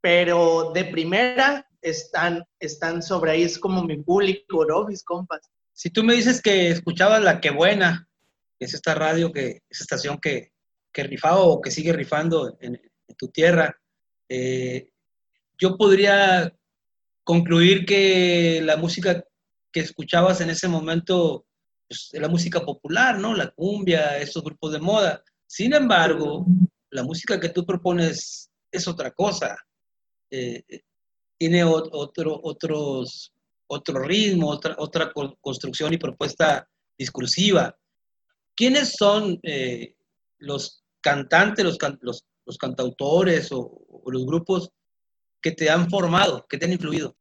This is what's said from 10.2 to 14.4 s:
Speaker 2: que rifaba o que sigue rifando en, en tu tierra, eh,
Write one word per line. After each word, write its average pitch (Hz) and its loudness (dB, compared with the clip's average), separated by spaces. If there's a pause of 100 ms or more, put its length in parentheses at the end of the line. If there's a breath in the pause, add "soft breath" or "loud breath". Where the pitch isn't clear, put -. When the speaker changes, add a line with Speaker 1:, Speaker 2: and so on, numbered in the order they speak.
Speaker 2:
que 143 -6
rifaba 160 2
o 170 6
que - -6
sigue 165 0
rifando 151 -2
en, 120 -10
en - -20
tu 127 -10
tierra, 160 2 (500)
eh, 127 -6 (680)